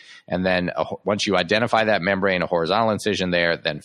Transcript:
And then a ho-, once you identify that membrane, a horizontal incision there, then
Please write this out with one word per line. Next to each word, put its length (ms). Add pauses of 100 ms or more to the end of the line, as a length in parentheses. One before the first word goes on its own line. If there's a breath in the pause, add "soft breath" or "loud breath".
(280 loud breath)
And 180
then 300
a 80
ho-, 220
once 200
you 100
identify 500
that 180
membrane, 400
a 20
horizontal 460
incision 400
there, 260
then 280